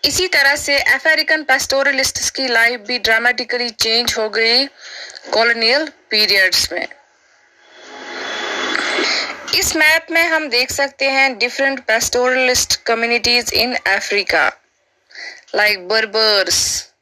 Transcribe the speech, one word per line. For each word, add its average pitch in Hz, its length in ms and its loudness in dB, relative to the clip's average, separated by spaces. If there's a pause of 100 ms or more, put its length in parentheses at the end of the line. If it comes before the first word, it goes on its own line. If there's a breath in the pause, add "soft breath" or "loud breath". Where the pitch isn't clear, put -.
इसी 294 300 -2
तरह 277 220 2
से 285 220 -2 (140)
अफ्रीकन 311 580 0
pastoralists 269 840 0
की 269 120 -4
लाइफ 233 400 2
भी 247 100 -4
ड्रामेटिकली 233 720 0
चेंज 226 480 -2
हो 220 180 0
गई 233 280 2 (720 loud breath)
कॉलोनियल 233 500 2 (260)
पीरियड्स 196 640 2
में। 175 140 -6 (2750 loud breath)
इस 392 180 0
मैप 320 340 4
में 330 180 4
हम 311 200 0
देख 247 220 0
सकते 269 400 -2
हैं 269 180 4 (100)
different 269 520 -2
pastoralist 247 880 2 (120)
communities 233 600 0
in 247 240 0 (160)
Africa, 196 560 0 (1040 loud breath)
like 202 380 0
Berbers 214 720 2 (380)